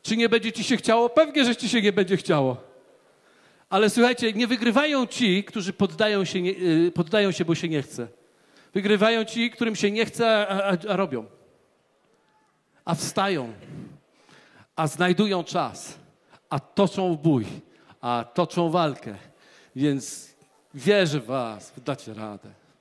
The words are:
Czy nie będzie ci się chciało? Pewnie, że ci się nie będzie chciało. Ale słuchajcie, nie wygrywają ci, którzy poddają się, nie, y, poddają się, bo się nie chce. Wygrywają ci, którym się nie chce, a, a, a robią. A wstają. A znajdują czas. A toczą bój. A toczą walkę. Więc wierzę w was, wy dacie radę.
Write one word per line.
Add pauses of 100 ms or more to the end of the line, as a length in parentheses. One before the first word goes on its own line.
Czy
nie
będzie
ci
się
chciało?
Pewnie,
że
ci
się
nie
będzie
chciało. (1120)
Ale
słuchajcie,
nie
wygrywają
ci,
którzy
poddają
się,
nie,
y,
poddają
się,
bo
się
nie
chce. (680)
Wygrywają
ci,
którym
się
nie
chce,
a,
a, (120)
a
robią. (1600)
A
wstają. (1200)
A
znajdują
czas. (520)
A
toczą
bój. (540)
A (100)
toczą
walkę. (640)
Więc (400)
wierzę
w
was,
wy
dacie
radę. (300)